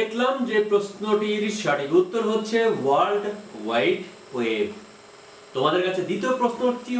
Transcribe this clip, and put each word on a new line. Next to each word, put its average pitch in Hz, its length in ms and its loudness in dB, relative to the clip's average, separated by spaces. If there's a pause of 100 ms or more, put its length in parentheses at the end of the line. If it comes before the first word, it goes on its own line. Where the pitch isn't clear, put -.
দেখলাম 226 320 0 (180)
যে 220 60 -2 (140)
প্রশ্নটির 208 720 0 (180)
সঠিক 143 280 0 (100)
উত্তর 214 220 0 (100)
হচ্ছে 220 260 0 (240)
ওয়ার্ল্ড 185 420 2 (400)
ওয়াইড 113 360 0 (340)
ওয়েব। 110 340 0 (880)
তোমাদের 151 320 2
কাছে 185 220 -2
দ্বিতীয় 208 320 0
প্রশ্নটি 247 600 0